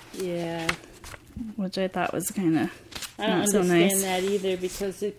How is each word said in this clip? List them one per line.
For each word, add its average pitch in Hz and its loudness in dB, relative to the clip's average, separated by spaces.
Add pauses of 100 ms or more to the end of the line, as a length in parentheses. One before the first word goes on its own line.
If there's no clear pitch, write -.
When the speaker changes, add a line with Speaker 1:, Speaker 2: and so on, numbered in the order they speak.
(140)
Speaker 1:
Yeah. 170 -4 (880)
Speaker 2:
Which 190 -4
I 190 2
thought 180 -2
was - -2
kinda 160 2 (480)
Speaker 1:
I 208 -2
don't 180 4
Speaker 2:
not 208 2
so 190 6
Speaker 1:
understand 180 6
Speaker 2:
nice. 196 2
Speaker 1:
that 185 0
either, 190 0
because 185 -4
the 208 -2